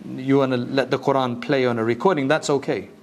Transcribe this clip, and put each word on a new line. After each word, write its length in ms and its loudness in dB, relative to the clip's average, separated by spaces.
you 220 2
wanna 180 2
let 340 -2
the 80 0
Quran 420 0
play 240 0
on 140 0
a 40 0
recording, 440 0
that's 220 0
okay. 400 -2